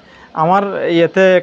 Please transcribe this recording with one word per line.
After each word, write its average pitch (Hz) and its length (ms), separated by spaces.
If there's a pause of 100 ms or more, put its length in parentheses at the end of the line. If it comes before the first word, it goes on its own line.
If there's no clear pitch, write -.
(320)
আমার 180 580
ইয়েতে 175 520